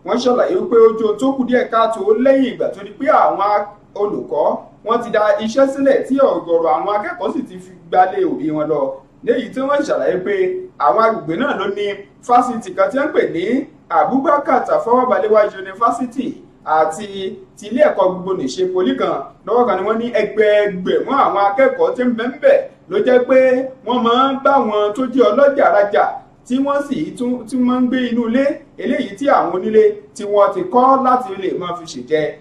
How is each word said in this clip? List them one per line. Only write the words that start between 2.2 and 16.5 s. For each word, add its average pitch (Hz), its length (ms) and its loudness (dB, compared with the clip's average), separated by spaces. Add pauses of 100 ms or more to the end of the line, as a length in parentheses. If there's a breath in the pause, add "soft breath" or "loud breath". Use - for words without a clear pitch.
ìgbà 180 220 -4
tó - 140 -8
di 208 80 -16
pé - 240 -6
àwọn - 280 2
a-, 208 240 0 (240)
olùkọ́ 139 540 -4 (360)
wọ́n 233 200 -2
ti 233 100 -10
da 214 100 2 (140)
iṣẹ́ 226 340 0
sílẹ̀ 269 340 2
tí 262 140 -2
ọ̀gọ̀rọ̀ 170 540 2
àwọn 165 220 -2
akẹ́kọ̀ọ́ 208 400 -4
sì - 100 -6
ti 185 160 -14
fi - 220 -20
gbalé 185 420 0
òbí 147 280 -2
wọn 151 180 -4
lọ. 151 120 0 (400)
Léyìí 233 300 -2
tí 254 100 -8
wọ́n 277 220 0
ṣàlàyé 175 360 -2
pé 202 160 -4 (400)
àwọn 156 280 2
agbègbè 190 340 0
náà 262 200 -2
ló 190 120 -4
ní 202 180 -6 (320)
fásitì 240 560 0
kan 196 140 0
tí 240 100 -4
wọ́n 302 140 -2
pè 233 140 2
ní 170 180 -4 (420)
Abubakar 254 800 0
Tafawa 240 420 0
Balewa 214 340 2 (120)
University 214 760 -4 (340)